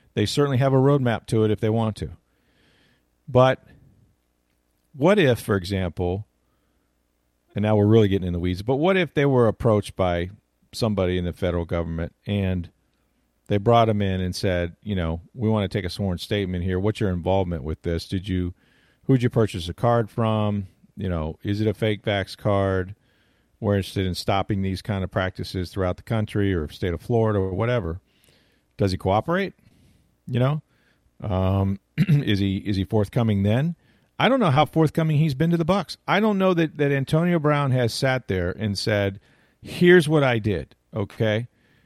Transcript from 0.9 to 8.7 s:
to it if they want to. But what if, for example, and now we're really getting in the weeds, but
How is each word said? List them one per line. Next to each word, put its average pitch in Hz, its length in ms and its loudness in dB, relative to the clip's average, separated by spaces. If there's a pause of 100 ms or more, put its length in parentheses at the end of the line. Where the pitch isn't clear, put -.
to 110 160 2
it 107 80 2
if 104 80 -2
they 110 100 0
want 110 280 -2
to. 80 140 -8 (1160)
But 127 380 2 (1300)
what 180 240 4
if, 127 200 4
for 104 180 0
example, 95 720 -4 (1300)
and 101 100 -2
now 107 120 2
we're 104 100 4
really 110 220 6
getting 95 200 -2
in 87 60 -2
the 87 60 -4
weeds, 90 220 -2
but 131 160 -2